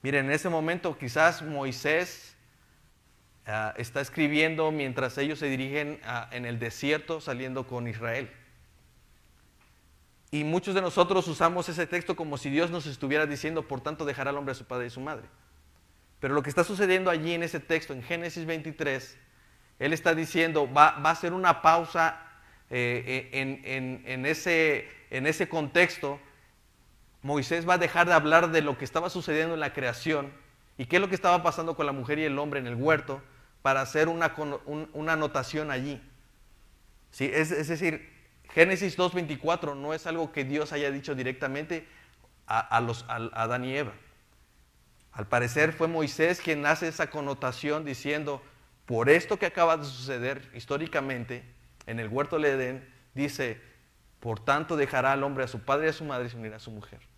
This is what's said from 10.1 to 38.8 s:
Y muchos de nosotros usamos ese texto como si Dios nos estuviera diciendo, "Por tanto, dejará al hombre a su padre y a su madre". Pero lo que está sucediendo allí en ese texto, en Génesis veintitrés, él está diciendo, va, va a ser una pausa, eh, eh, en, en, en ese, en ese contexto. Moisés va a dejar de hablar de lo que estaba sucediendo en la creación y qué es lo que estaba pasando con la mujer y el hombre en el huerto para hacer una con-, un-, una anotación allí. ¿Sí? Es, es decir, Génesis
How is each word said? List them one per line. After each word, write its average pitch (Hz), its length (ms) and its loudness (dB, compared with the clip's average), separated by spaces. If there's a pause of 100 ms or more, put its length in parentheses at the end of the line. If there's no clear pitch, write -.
Y 151 140 -2
muchos 180 320 0
de 190 60 4
nosotros 180 480 4
usamos 170 400 2
ese 165 180 -2
texto 170 300 -2
como 151 200 -6
si 139 120 -6
Dios 160 200 2
nos 165 160 -6
estuviera 147 400 0
diciendo, 151 400 -4
"Por 131 140 -6
tanto, 151 240 -6
dejará 139 280 -4
al 143 60 -2
hombre 139 140 -4
a 127 40 -4
su 123 100 -16
padre 123 180 -6
y 120 40 -6
a 120 40 -10
su 127 80 -14
madre". 127 300 -10 (920)
Pero 139 140 0
lo 143 100 2
que 147 60 -4
está 170 160 4
sucediendo 185 440 4
allí 165 220 0
en 170 120 -2
ese 160 180 -4
texto, 160 320 -2
en 127 100 -10
Génesis 170 420 -6
veintitrés, 156 720 -4 (640)
él 147 140 0
está 165 200 2
diciendo, 160 580 2
va, 147 280 8
va 156 120 2
a 165 40 2
ser 170 160 -4
una 180 300 2
pausa, 165 600 4 (480)
eh, 123 640 -2
eh, 135 80 -4
en, 135 240 -4
en, 131 420 -6
en 131 200 -6
ese, 156 640 2 (200)
en 131 180 -2
ese 160 200 0
contexto. 156 720 2 (1000)
Moisés 147 460 0
va 180 80 8
a - 20 0
dejar 170 300 4
de 175 60 6
hablar 160 380 8
de 160 100 4
lo 143 160 0
que 139 60 -8
estaba 165 260 -2
sucediendo 160 440 -2
en 156 80 -4
la 143 100 -2
creación 139 640 -2 (440)
y 123 100 -6
qué 175 100 2
es 185 40 6
lo 196 60 0
que 185 80 -2
estaba 180 260 4
pasando 165 360 0
con 151 80 0
la 139 80 0
mujer 139 260 -2
y 156 60 0
el 139 120 0
hombre 143 220 -4
en 127 80 -6
el 120 80 -6
huerto 139 460 2 (400)
para 135 180 4
hacer 156 300 2
una 165 240 0
con-, 147 320 -6
un-, 151 260 -8
una 156 220 -2
anotación 151 580 -2
allí. 135 300 -4 (1120)
¿Sí? 135 220 -4
Es, 156 180 2
es 151 180 -2
decir, 165 480 -4 (320)
Génesis 185 460 4